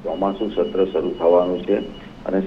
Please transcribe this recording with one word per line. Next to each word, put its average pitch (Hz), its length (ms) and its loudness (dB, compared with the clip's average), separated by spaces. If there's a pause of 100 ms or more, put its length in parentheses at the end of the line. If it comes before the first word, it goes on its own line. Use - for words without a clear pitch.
ચોમાસુ 98 460 -2
સત્ર 92 360 0
શરૂ 87 260 -2
થવાનું 87 500 2
છે 101 140 0 (500)
અને 95 220 0